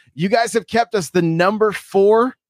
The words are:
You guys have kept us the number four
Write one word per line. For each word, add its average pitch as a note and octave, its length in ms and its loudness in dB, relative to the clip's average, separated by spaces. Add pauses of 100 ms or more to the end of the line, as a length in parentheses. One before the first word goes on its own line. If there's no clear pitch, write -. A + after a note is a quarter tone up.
(140)
You D#3+ 140 -4
guys A3+ 240 0
have A3+ 160 -4
kept A3+ 260 -2
us F#3 160 -6
the F3+ 120 0
number F#3+ 500 0
four G#3+ 640 0 (140)